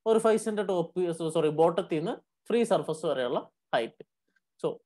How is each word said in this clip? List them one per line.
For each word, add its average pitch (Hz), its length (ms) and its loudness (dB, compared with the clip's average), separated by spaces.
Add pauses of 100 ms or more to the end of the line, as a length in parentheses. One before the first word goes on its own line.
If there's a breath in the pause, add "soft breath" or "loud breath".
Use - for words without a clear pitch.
orifice-ിന്റെ 220 540 2
ടോപ്പ്, 180 480 -2
സോറി, 160 380 0
ബോട്ടത്തിൽ 170 480 2
നിന്ന് 170 140 -4 (360)
ഫ്രീ 233 160 2
സർഫസ് 165 420 -2
വരെയുള്ള 143 440 -2 (260)
ഹൈറ്റ്. 117 300 -4 (640)
So - 80 -4 (100)